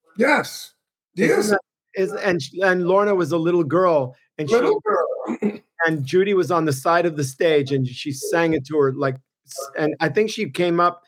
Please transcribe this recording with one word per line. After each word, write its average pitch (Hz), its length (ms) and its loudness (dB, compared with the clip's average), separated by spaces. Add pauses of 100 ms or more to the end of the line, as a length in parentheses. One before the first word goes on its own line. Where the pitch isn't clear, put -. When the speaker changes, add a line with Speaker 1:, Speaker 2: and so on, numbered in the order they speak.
(160)
Speaker 1:
Yes. 247 560 -2 (440)
Speaker 2:
Isn't 185 220 4
Speaker 1:
Yes. 214 120 0
Speaker 2:
that, 196 100 2 (340)
is, 190 180 -2
and 196 280 -2
sh-, 135 220 -12
and 180 240 2
Lorna 202 300 4
was 165 160 0
a 170 60 0
little 170 260 2
girl, 151 500 2 (240)
and 151 100 -4
she 220 60 2
Speaker 1:
Little 427 260 2
girl. - 800 -4 (120)
<clears throat> 165 140 -2
Speaker 2:
and 160 180 -2
Judy 185 300 0
was 180 180 0
on 165 120 2
the 151 80 0
side 170 340 0
of 160 100 -2
the 147 80 -2
stage, 143 480 0
and 131 160 0
she 131 240 -10
sang 160 420 0
it 135 120 -4
to 151 120 -2
her, 135 140 2
like, 135 240 -4 (300)
s-, - 300 -14
and 151 240 -2
I 160 100 0
think 214 200 0
she 208 200 -6
came 170 280 0
up 175 300 0